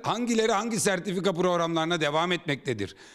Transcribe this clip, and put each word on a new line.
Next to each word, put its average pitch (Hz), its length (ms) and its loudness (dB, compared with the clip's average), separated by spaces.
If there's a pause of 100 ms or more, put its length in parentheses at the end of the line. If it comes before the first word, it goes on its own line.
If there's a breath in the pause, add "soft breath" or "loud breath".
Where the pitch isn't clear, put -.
hangileri 220 500 0
hangi 214 280 0
sertifika 190 520 0
programlarına 170 680 0
devam 156 320 2
etmektedir? 131 640 -4 (180 loud breath)